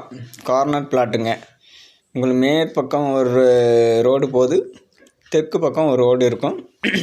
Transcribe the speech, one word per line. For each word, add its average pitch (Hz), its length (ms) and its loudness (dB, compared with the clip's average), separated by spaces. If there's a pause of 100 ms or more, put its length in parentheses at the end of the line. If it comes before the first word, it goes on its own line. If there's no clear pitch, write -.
(480)
கார்னர் 139 440 0
பிளாட்டுங்க. 113 400 -2 (800)
உங்களுக்கு 127 320 0
மேற்பக்கம் 147 720 -2
ஒரு 127 260 2 (640)
ரோடு 139 280 2
போகுது, 127 220 2 (760)
தெற்கு 156 320 0
பக்கம் 151 260 0
ஒரு 123 140 2
ரோடு 127 240 2
இருக்கும். 139 280 -4 (460)